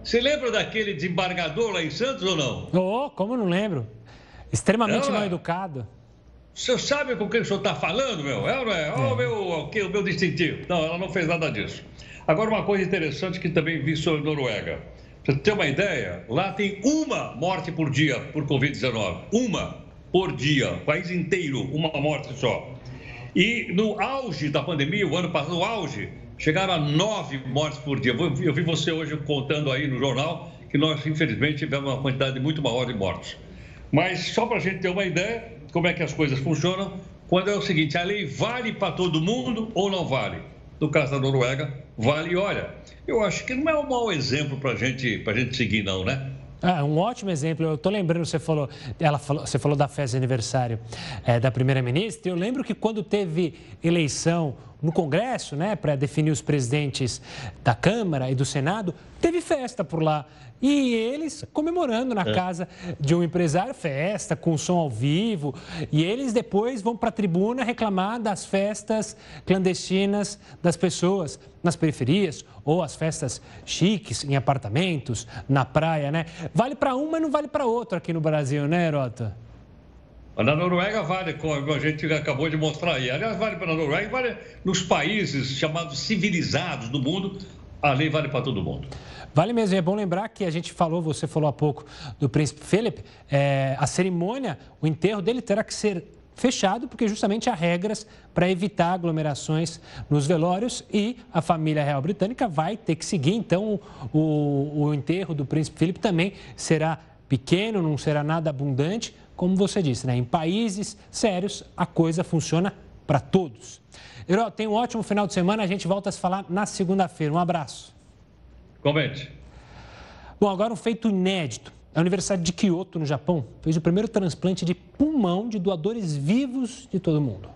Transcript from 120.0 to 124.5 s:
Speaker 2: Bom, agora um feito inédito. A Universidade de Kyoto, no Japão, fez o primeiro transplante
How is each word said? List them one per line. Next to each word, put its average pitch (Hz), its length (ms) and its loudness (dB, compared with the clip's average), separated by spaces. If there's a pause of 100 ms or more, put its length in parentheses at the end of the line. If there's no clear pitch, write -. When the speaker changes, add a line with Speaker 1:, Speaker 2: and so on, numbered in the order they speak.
Speaker 2:
Bom, 208 80 6
agora 196 240 0
um 220 40 -6
feito 226 340 0
inédito. 185 640 -2 (200)
A 156 80 0
Universidade 180 420 2
de 170 100 0
Kyoto, 180 460 0
no 156 60 0
Japão, 143 400 0 (160)
fez 160 140 2
o 160 60 2
primeiro 180 260 2
transplante 185 560 0